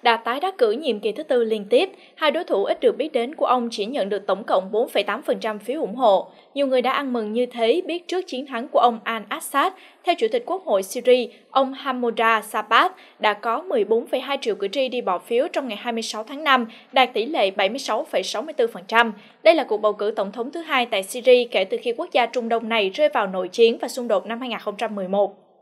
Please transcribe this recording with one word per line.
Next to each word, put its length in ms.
đã 160
tái 220
đắc 180
cử 140
nhiệm 280
kỳ 120
thứ 120
tư 200
liên 260
tiếp. 200
Hai 160
đối 120
thủ 220
ít 140
được 180
biết 140
đến 240
của 100
ông 260
chỉ 140
nhận 240
được 180
tổng 160
cộng 280
bốn 180
phẩy 140
tám 180
phần 180
trăm 200
phiếu 220
ủng 140
hộ. 320
Nhiều 140
người 140
đã 100
ăn 220
mừng 200
như 120
thế 400
biết 220
trước 200
chiến 200
thắng 200
của 120
ông 260
al-Assad. 680
Theo 140
Chủ 120
tịch 140
Quốc 200
hội 180
Syria, 440
ông 220
Hamoudar 720
Sabat, 460
đã 140
có 280
mười 220
bốn 240
phẩy 120
hai 220
triệu 140
cử 160
tri 180
đi 120
bỏ 180
phiếu 340
trong 140
ngày 140
hai 120
mươi 100
sáu 200
tháng 200
năm, 240
đạt 220
tỷ 120
lệ 260
bảy 180
mươi 100
sáu 320
phẩy 120
sáu 180
mươi 120
tư 140
phần 200
trăm. 260
Đây 120
là 80
cuộc 140
bầu 160
cử 220
tổng 160
thống 200
thứ 100
hai 240
tại 180
Syria 480
kể 120
từ 180
khi 160
quốc 140
gia 140
Trung 240
Đông 200
này 200
rơi 240
vào 140
nội 200
chiến 340
và 60
xung 200
đột 180
năm 140
hai 100
nghìn 100
không 180
trăm 180
mười 120
một. 320